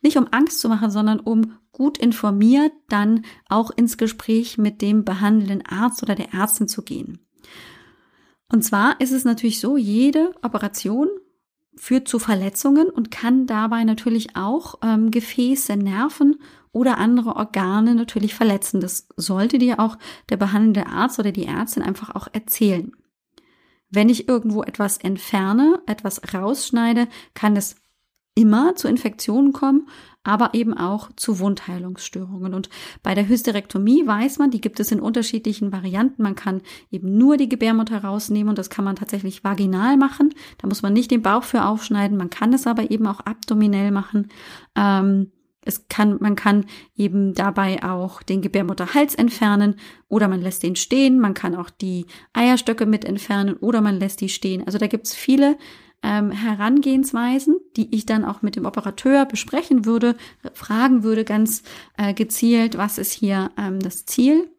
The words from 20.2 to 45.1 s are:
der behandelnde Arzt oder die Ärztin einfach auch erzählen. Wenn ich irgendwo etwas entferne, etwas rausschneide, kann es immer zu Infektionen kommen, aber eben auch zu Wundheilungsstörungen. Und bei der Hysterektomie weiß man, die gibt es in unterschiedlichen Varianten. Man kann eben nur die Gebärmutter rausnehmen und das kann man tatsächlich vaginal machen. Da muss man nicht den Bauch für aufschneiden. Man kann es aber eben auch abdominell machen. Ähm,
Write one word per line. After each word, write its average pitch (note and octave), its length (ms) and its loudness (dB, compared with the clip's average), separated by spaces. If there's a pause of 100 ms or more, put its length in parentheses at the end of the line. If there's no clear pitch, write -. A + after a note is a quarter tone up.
der G3 60 -2
behandelnde G3+ 520 2
Arzt B3 320 -2
oder G#3 100 0
die F3+ 160 -6
Ärztin F3+ 380 -4
einfach - 300 -6
auch - 180 -10
erzählen. G3+ 580 -2 (1000)
Wenn G#3 180 4
ich A#3 200 2
irgendwo A3+ 360 0
etwas G3 340 -4
entferne, G3+ 880 2
etwas G#3+ 340 -8 (140)
rausschneide, A#3 720 0 (280)
kann G#3+ 200 0
es G3+ 220 -4 (580)
immer A#3 400 4
zu - 140 -4
Infektionen B3 640 0
kommen, C#4 340 2 (380)
aber G#3+ 300 0
eben A3+ 200 0
auch G3 400 -6
zu G3+ 240 -4
Wundheilungsstörungen. F#3 1160 -6
Und F#3+ 160 -8 (340)
bei F#3+ 100 0
der G3+ 140 0
Hysterektomie A3+ 760 2
weiß A3+ 340 -2
man, C#4+ 120 4
die A#3 100 -4
gibt - 200 -6
es G#3+ 100 -2
in G#3+ 80 0
unterschiedlichen A3 720 -2
Varianten. G3 540 0
Man G3 100 -2
kann F#3+ 280 -6 (280)
eben F#3+ 260 -2
nur C4+ 200 6
die C4+ 120 2
Gebärmutter A3+ 540 0
rausnehmen G#3 460 -2
und G#3 100 0
das F#3 120 -8
kann G3+ 140 -4
man G3 120 -2
tatsächlich G3 480 -8
vaginal G3 520 2
machen. C#4 380 2 (240)
Da - 80 -8
muss G#3 160 -4
man G3+ 100 0
nicht A#3+ 200 2
den A#3 100 2
Bauch A3 220 0
für A3 200 0
aufschneiden. G#3 520 0
Man F3+ 140 -4
kann A3+ 220 0
es C4 140 2
aber A3+ 240 -2
eben A3 160 0
auch G3+ 140 -4
abdominell G#3 720 0
machen. G3+ 340 -2 (480)
Ähm, G3 560 2 (360)